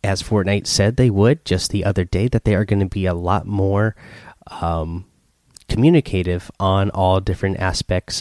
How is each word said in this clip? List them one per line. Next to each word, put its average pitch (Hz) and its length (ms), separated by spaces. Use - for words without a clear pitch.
as 98 180
Fortnite 101 460
said 110 280
they 127 140
would 107 340
just - 280
the 104 120
other 95 200
day, 98 240
that 113 160
they 107 100
are 98 100
gonna 98 220
be 95 180
a 90 100
lot 87 340
more, 101 480
um, 82 600
communicative 98 800
on 98 300
all 95 300
different 95 380
aspects - 640